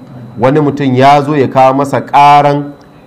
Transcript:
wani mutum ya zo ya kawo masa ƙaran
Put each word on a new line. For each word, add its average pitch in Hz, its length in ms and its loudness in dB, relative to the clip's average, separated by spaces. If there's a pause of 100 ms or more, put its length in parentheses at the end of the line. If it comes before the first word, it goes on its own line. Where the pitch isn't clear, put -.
(400)
wani 139 220 0
mutum 139 340 -2
ya 139 260 2
zo 139 140 -6
ya 131 120 0
kawo 131 280 0
masa 135 260 -4
ƙaran 143 680 0 (360)